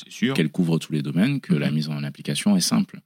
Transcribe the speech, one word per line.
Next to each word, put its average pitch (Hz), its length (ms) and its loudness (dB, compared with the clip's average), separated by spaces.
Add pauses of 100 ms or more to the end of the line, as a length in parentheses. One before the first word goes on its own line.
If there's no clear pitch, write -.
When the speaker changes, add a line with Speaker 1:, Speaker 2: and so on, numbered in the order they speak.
Speaker 1:
C'est - 100 -20
sûr. 131 220 -2
Speaker 2:
qu'elle 80 160 2
couvre 165 280 2
tous - 140 -8
les 76 100 0
domaines, 87 380 2
que - 140 0
la 104 140 2
Speaker 1:
Mhm. 147 80 0
Speaker 2:
mise 151 140 -2
en 73 120 -4
application - 540 0
est 90 40 4
simple. - 460 0